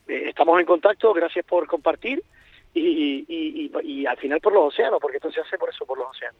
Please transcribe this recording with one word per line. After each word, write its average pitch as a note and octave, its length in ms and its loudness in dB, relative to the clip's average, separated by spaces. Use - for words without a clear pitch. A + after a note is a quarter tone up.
eh, C3+ 220 -6
estamos E3 320 4
en E3+ 60 0
contacto, G3 480 4
gracias E3+ 320 -2
por E3+ 200 0
compartir A3 560 -2
y, E3+ 60 0
y, D3 460 0
y, D#3 440 -8
y, - 80 -10
y - 40 -4
al B2 120 -2
final C#3+ 240 -2
por G#3 100 2
los F#3+ 120 6
océanos, A3+ 260 0
porque C#3 160 -4
esto D#3+ 160 -6
se - 80 -6
hace - 160 -8
por E3 140 -4
eso, - 160 -12
por C3 100 -8
los B2+ 140 -8
océanos. A#2+ 300 -14